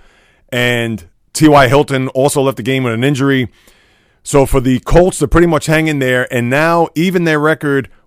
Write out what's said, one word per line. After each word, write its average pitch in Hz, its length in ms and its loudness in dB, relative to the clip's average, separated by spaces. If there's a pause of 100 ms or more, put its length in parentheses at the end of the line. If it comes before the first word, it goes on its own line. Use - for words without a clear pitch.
(500)
and 120 580 -4 (240)
T 156 160 2
Y 143 200 6
Hilton 135 400 0
also 139 340 0
left 135 140 -2
the 123 60 -10
game 131 200 -2
with 120 100 -2
an 113 120 -2
injury. 135 440 0 (760)
So 139 200 2
for 135 160 0
the 127 200 0
Colts 180 380 2
to 143 100 -2
pretty 170 180 2
much 156 200 -2
hang 160 200 0
in 151 140 -2
there, 127 340 0
and 120 160 -2
now 165 440 0
even 175 300 -2
their 156 140 0
record 147 520 -2 (160)